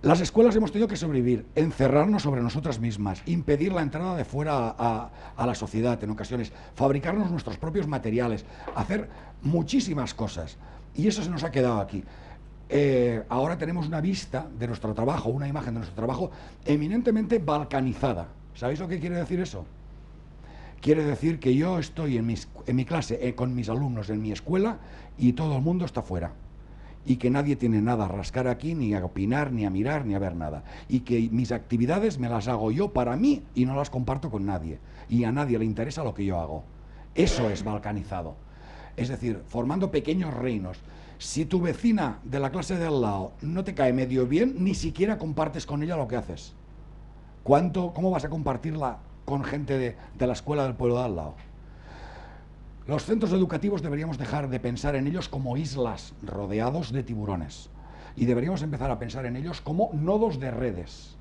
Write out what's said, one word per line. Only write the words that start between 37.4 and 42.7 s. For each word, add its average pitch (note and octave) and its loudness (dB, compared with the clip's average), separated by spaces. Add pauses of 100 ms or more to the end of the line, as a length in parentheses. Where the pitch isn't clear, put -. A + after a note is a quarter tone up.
es F#2+ -2
balcanizado. G2 -4 (600)
Es B2 -2
decir, A#2 -2
formando C#3+ 0
pequeños D#3 0
reinos. A2 -2 (400)
Si - -2
tu F3+ 2
vecina F3 2
de C3+ -2
la C3+ 2
clase F3+ -2